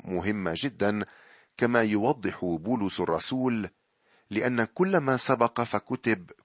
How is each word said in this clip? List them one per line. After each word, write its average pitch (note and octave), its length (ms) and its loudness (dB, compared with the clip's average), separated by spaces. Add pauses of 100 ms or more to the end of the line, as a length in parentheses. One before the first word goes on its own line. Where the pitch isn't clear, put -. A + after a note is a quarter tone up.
مهمة F#2 520 -2
جدا، G#2 480 -2 (520)
كما A#2+ 260 2
يوضح G#2+ 640 0
بولس F#2 560 -2
الرسول، G#2+ 680 -2 (600)
لأن A2+ 340 0
كل F#3 320 0
ما C3+ 200 2
سبق A#2 440 2
فكتب، A2 680 -2 (140)